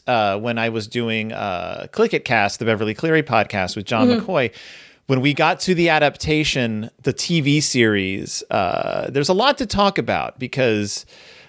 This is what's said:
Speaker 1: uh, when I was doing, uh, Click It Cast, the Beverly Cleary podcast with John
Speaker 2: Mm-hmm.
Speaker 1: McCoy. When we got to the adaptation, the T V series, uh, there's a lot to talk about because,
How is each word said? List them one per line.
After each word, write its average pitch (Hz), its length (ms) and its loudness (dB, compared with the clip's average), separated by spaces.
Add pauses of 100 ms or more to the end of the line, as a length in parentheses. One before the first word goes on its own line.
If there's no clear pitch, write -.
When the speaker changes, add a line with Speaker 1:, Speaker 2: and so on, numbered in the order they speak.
Speaker 1:
uh, 104 320 2
when 117 200 -4
I 113 100 0
was 110 180 -4
doing, 113 460 -4
uh, 92 600 -6
Click 214 200 0
It 160 140 -2
Cast, 107 320 2
the 110 80 -4
Beverly 107 260 0
Cleary 160 300 0
podcast 104 520 0
with 104 120 -8
John 123 220 2
Speaker 2:
Mm-hmm. 226 220 0
Speaker 1:
McCoy. 135 220 0 (540)
When 131 160 0
we 143 100 4
got 165 280 0
to 185 140 0
the 170 140 2
adaptation, 147 1000 0 (140)
the 135 100 0
T 170 260 0
V 143 220 4
series, 104 880 0
uh, 50 600 -2
there's 139 200 0
a 185 40 4
lot 269 240 2
to 247 80 -4
talk 196 300 0
about 98 420 -4
because, 117 680 -2 (420)